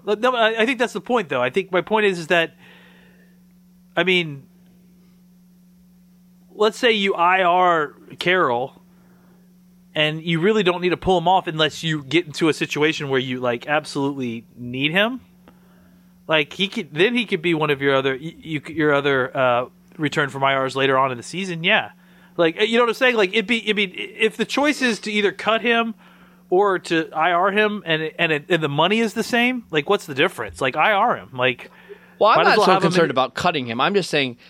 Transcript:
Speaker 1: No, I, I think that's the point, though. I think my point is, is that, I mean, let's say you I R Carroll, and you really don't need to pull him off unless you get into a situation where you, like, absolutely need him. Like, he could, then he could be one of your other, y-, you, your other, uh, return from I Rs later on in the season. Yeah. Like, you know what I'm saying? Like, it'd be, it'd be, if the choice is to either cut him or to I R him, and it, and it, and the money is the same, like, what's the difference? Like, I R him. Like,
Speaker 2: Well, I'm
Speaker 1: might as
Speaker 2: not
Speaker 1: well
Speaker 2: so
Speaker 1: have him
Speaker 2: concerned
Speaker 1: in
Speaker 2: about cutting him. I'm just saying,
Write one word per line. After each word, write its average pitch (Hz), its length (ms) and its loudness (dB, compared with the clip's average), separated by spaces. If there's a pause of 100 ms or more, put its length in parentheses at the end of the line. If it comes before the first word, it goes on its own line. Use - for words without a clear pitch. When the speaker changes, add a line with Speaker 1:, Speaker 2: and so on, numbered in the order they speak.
Speaker 1:
No, 214 300 0
I, 226 280 2
I 226 40 4
think 247 120 -2
that's 240 160 -2
the 202 60 -8
point, 220 280 -2
though. 127 140 0
I 127 80 2
think 185 200 -2
my 180 120 2
point 214 240 2
is, 185 120 2
is 160 100 -8
that, 165 260 2 (1400)
I 170 60 2
mean, 170 460 0 (2000)
let's 208 280 0
say 240 140 4
you 196 220 2
I 180 280 4
R 175 520 4 (240)
Carroll, 147 600 0 (1120)
and 156 280 -2
you 165 180 -2
really 214 220 2
don't 175 180 0
need 175 100 0
to 160 60 0
pull 185 220 0
him 170 100 0
off 180 180 2
unless 156 380 -2
you 156 180 -4
get 151 240 -2
into 160 220 0
a 147 40 4
situation 151 560 -2
where 135 120 0
you, 127 200 -6
like, 120 280 -4
absolutely 139 760 -4 (100)
need 123 340 -6
him. 220 300 -2 (1040)
Like, 156 280 0
he 190 120 -2
could, 170 280 -8
then 202 200 2
he 240 120 -2
could 175 160 -4
be 170 120 0
one 151 160 0
of 139 120 -2
your 139 120 2
other, 135 200 0
y-, 160 240 -10
you, 147 300 -8
your 151 260 0
other, 139 420 0
uh, 127 300 2 (320)
return 147 320 -2
from 135 120 -8
I 135 120 2
Rs 131 200 -2
later 135 240 2
on 131 140 2
in 120 60 -8
the 113 40 -12
season. 175 400 -8
Yeah. 175 280 0 (460)
Like, 170 240 2
you 226 180 2
know 247 40 4
what 233 60 2
I'm 214 60 -2
saying? 254 200 2
Like, 202 160 2
it'd 214 160 0
be, 226 160 0
it'd 208 140 -2
be, 208 80 0
if 208 520 -4
the 226 80 -2
choice 277 380 0
is 233 180 0
to 214 120 -6
either 208 180 2
cut 220 300 -2
him 233 340 0 (560)
or 185 300 2
to 160 320 -2
I 160 180 0
R 180 220 2
him, 208 340 0
and 160 160 -2
it, 156 160 -8
and 165 140 0
it, 147 160 -4
and 170 120 2
the 151 80 -2
money 165 300 2
is 226 160 0
the 147 80 -2
same, 240 480 -2
like, 156 180 -2
what's 202 180 -2
the 143 80 -10
difference? 127 460 -4
Like, 131 140 0
I 170 180 2
R 202 240 0
him. 92 160 -14
Like, 127 380 -2 (480)
Speaker 2:
Well, 202 120 4
I'm 269 80 4
Speaker 1:
might 330 40 4
as - 40 4
Speaker 2:
not 262 120 4
Speaker 1:
well 202 80 4
Speaker 2:
so 185 60 6
Speaker 1:
have 190 100 2
him 175 80 2
Speaker 2:
concerned 180 140 2
Speaker 1:
in 147 60 0
Speaker 2:
about 131 240 -2
cutting 160 320 -2
him. 117 140 -4
I'm 170 140 2
just 190 160 -2
saying, 131 280 -2 (120)